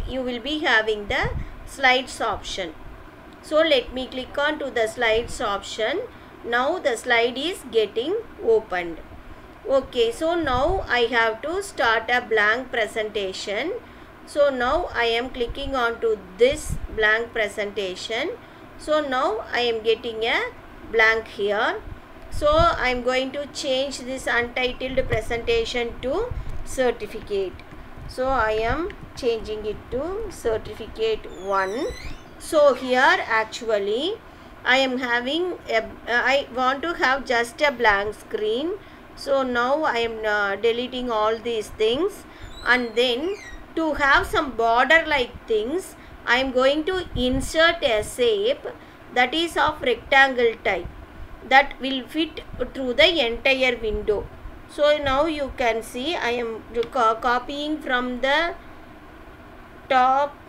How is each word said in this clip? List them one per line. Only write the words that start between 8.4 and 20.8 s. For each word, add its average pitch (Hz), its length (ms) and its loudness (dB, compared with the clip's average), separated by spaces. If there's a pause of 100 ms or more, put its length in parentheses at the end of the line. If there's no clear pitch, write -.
opened. 180 580 0 (680)
Okay, 254 440 2
so 320 220 0
now 320 540 0
I 240 120 2
have 226 420 2
to 403 200 -4
start 226 460 0
a 247 140 2
blank 220 480 2
presentation. 214 1000 -2 (540)
So - 220 4
now 269 460 0
I 233 100 0 (120)
am 254 120 -2
clicking 262 480 -4
on 233 240 0
to 220 180 2 (200)
this 277 380 4 (200)
blank 220 380 2
presentation. 208 960 -2 (480)
So 302 280 2
now 294 460 0
I 240 80 0
am 226 220 0
getting 220 420 0
a 277 140 2 (520)